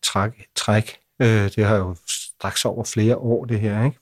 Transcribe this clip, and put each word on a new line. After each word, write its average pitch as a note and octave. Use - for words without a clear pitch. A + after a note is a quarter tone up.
træk, G2+
træk. -
Øh, A2
det G#2+
har G#2+
jo F#2
straks -
over A#2
flere A2
år, A#2
det A#2
her, G#2+
ikke? C3